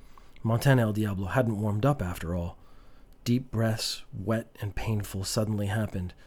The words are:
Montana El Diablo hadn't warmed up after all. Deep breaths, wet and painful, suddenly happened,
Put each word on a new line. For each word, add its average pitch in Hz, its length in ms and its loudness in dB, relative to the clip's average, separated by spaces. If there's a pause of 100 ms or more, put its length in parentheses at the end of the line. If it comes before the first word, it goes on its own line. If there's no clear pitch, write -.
(440)
Montana 120 400 6
El 107 100 2
Diablo 101 320 0
hadn't 107 340 0
warmed 107 240 0
up 143 160 4
after 90 360 -4
all. 87 240 -4 (640)
Deep 123 260 2
breaths, 110 540 0 (100)
wet 110 480 -2
and 101 140 -4
painful, 101 480 -2
suddenly 104 420 0
happened, 98 480 -2 (140)